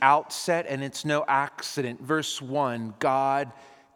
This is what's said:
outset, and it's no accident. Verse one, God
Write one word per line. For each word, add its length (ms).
outset, 680
and 140
it's 220
no 220
accident. 760
Verse 420
one, 560
God 540